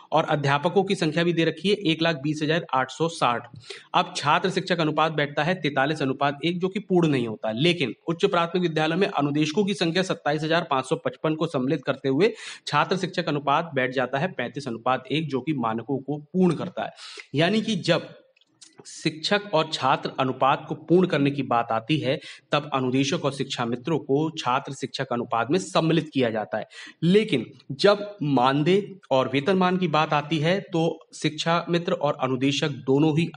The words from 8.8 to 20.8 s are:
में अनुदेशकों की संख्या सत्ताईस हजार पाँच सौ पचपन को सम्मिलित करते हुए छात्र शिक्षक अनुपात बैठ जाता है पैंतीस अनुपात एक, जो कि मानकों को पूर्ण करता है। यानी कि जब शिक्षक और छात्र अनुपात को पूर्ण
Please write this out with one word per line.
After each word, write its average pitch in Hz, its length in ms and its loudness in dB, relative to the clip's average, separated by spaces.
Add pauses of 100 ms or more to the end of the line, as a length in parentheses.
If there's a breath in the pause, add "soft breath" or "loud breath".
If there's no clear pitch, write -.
में 196 80 2
अनुदेशकों 151 580 0
की 202 80 -2
संख्या 175 300 0
सत्ताईस 151 400 -2
हजार 160 260 0
पाँच 131 160 0
सौ 160 100 0
पचपन 156 400 -2
को 160 120 -2
सम्मिलित 139 380 -2
करते 139 240 -2
हुए 165 240 2 (340 loud breath)
छात्र 156 300 2
शिक्षक 170 300 -4
अनुपात 147 480 0
बैठ 127 160 0
जाता 127 260 -2
है 180 140 -2
पैंतीस 123 360 -8
अनुपात 127 440 -2
एक, 151 180 -2
जो 131 120 -2
कि 156 120 -4
मानकों 117 440 -2
को 147 200 -6
पूर्ण 175 380 2
करता 117 280 -6
है। - 80 -6 (440 loud breath)
यानी 185 260 2
कि 220 140 -2
जब - 400 0 (720)
शिक्षक - 560 -2 (120)
और 156 200 2
छात्र 135 460 0
अनुपात 131 500 0
को 156 60 -4
पूर्ण 175 320 4